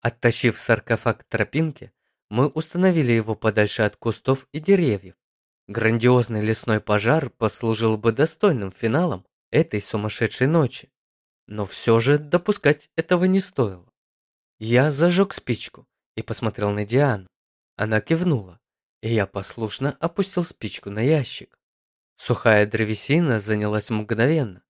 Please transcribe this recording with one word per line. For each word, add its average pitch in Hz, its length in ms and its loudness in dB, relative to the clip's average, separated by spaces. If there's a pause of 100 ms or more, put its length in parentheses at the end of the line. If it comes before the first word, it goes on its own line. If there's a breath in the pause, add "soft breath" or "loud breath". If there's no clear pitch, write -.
Оттащив 117 580 0
саркофаг - 640 -2
к - 40 -20
тропинке, - 680 -4 (380)
мы 123 180 2
установили 170 640 0
его 113 220 0
подальше 107 480 0
от 104 140 0
кустов 131 560 -4
и 156 80 -6
деревьев. 135 540 0 (520)
Грандиозный 113 760 2
лесной 107 380 0
пожар 113 500 0
послужил 110 680 0
бы 110 160 0
достойным 135 580 0
финалом 117 560 -2 (240)
этой 117 300 0
сумасшедшей 107 680 -4
ночи. 151 440 0 (560)
Но 104 200 -6
всё 113 340 2
же 139 180 2
допускать 170 760 0
этого 175 280 0
не 190 160 4
стоило. 98 500 -4 (680)
Я 120 320 2
зажёг 175 420 2
спичку - 540 -8 (300)
и 107 60 -8
посмотрел 107 480 -4
на 104 140 -2
Диану. 117 420 0 (500)
Она 110 240 0
кивнула, 143 600 -2 (420)
и 113 100 -2
я 104 140 2
послушно 113 720 -6
опустил 175 440 -4
спичку - 460 -10
на 104 100 -6
ящик. 139 580 -2 (580)
Сухая 107 500 2
древесина 110 720 0
занялась 104 520 -2
мгновенно. 110 800 -2